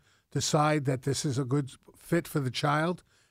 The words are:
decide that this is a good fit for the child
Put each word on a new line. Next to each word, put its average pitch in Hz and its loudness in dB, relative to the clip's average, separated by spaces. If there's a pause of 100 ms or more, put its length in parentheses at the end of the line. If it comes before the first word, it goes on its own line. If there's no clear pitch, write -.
(320)
decide 151 2
that 135 0
this 139 -2
is 139 0
a 143 0
good 131 -2 (260)
fit 165 -2
for 156 -2
the 127 -2
child 151 0 (280)